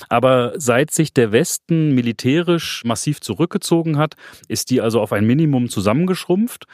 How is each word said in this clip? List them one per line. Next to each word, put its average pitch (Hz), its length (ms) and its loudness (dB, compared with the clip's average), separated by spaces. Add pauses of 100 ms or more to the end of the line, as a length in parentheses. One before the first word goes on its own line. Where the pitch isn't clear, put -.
Aber 123 460 2
seit 131 340 0
sich - 240 -2
der 117 180 2
Westen 156 640 0
militärisch 135 920 -2
massiv 143 380 -4
zurückgezogen 165 760 -2
hat, 151 160 -2 (320)
ist - 240 -6
die 123 100 2
also 113 180 0
auf 113 140 -2
ein 104 140 2
Minimum 131 420 2
zusammengeschrumpft. 180 1040 -2